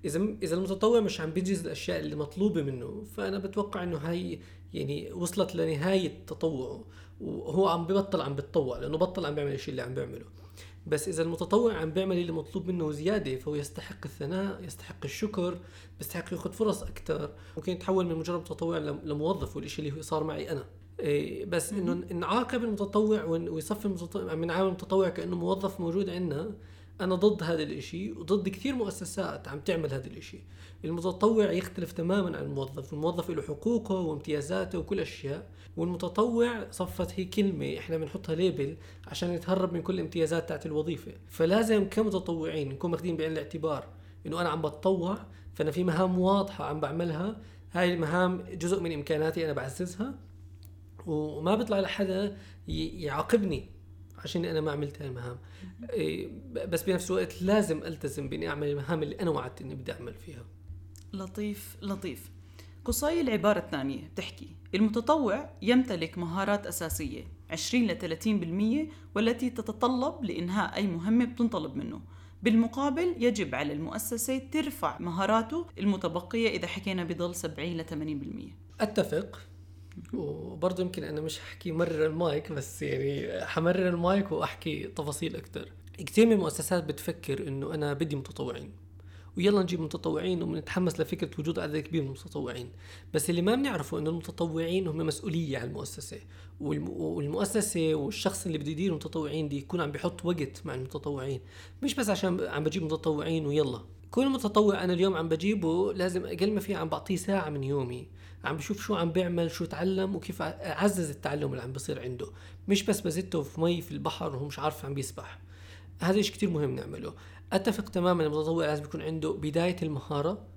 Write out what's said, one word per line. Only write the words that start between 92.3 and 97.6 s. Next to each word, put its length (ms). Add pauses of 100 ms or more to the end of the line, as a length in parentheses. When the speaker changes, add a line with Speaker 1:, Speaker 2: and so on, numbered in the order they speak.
Speaker 1:
بس 160
اللي 120
ما 120
بنعرفه 440
إنه 120
المتطوعين 760
هم 100
مسؤولية 600
عن 100
المؤسسة، 500 (420)
والم-، 300
والمؤسسة 1040